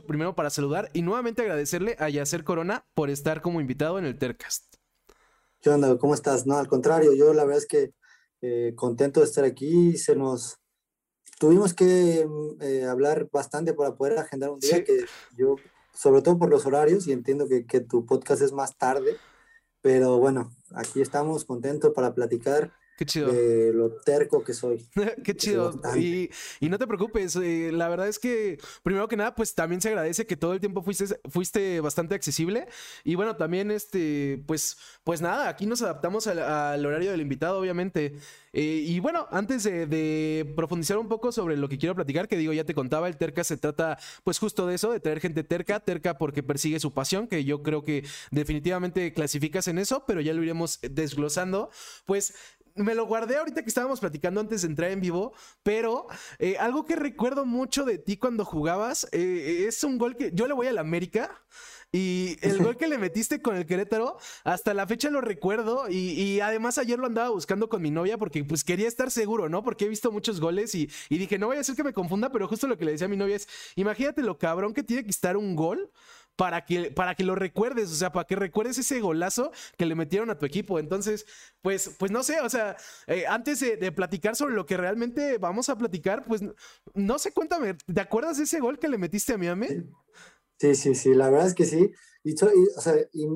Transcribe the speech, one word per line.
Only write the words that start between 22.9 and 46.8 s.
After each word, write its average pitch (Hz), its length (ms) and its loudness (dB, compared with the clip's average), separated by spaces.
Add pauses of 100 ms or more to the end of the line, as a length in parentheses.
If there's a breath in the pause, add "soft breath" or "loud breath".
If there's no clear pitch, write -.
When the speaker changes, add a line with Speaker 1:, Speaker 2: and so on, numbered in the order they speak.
Speaker 1:
Qué 156 100 -4
chido. 143 260 0
Speaker 2:
de 117 400 4
lo 113 180 2 (100)
terco 143 420 2
que 127 100 -6
soy. 120 380 -4
Speaker 1:
<laughs> - 20 -12
Qué 208 300 0
Speaker 2:
Que 202 80 -2
soy 196 40 -4
Speaker 1:
chido. 196 360 0
Speaker 2:
bastante. 127 280 -2
Speaker 1:
Y, 175 300 0 (320 loud breath)
y 151 80 0
no 190 80 0
te 240 100 -2
preocupes, 196 500 -2
eh, 165 360 0
la 170 160 0
verdad 175 180 -2
es 214 120 -4
que, 220 400 -2 (240 loud breath)
primero 196 240 0
que 226 100 -4
nada, 214 180 0
pues, 226 200 -2
también 170 260 -2
se 220 80 0
agradece 180 380 -2
que 175 100 -4
todo 165 160 -2
el 185 60 -2
tiempo 196 240 -4
fuiste, 196 360 -4 (100)
fuiste 180 520 0
bastante 156 340 -2
accesible. 190 520 -2 (360 loud breath)
Y 165 120 0
bueno, 214 200 0
también, 180 360 -2
este, 147 720 -2
pues, - 320 -4 (260 loud breath)
pues 165 180 -2
nada, 196 280 0
aquí 170 160 -4
nos 233 160 -2
adaptamos 185 460 -2
al, 175 120 0
al 147 460 0
horario 156 260 0
del 170 100 -2
invitado, 156 380 -2
obviamente. 180 540 -2 (420 loud breath)
Eh, 156 300 0
y 170 140 0
bueno, 311 320 -2
antes 208 320 -2
de, 170 240 -2
de 156 680 -2
profundizar 170 440 -2
un 226 100 -4
poco 226 220 -2
sobre 170 260 -2
lo 143 100 -2
que 139 120 -8
quiero 165 160 0
platicar, 165 320 -2
que 202 100 -2
digo, 160 160 0
ya 156 100 0
te 151 120 -6
contaba, 151 320 -2
el 175 100 -6
Terca 165 260 -2
se 160 140 -4
trata, 156 400 -2 (260 loud breath)
pues, 180 140 0
justo 202 300 -2
de 180 80 -2
eso, 208 160 0
de 233 80 -2
traer 156 200 -2
gente 160 240 -2
terca, 180 360 -2
terca 175 400 -2
porque 143 240 -2
persigue 151 360 -2
su 147 140 -4